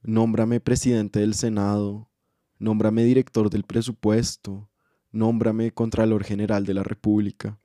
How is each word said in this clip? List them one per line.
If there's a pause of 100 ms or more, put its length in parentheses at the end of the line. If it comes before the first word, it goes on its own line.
Nómbrame
presidente
del
Senado. (480)
Nómbrame
director
del
presupuesto. (440)
Nómbrame
contralor
general
de
la
República.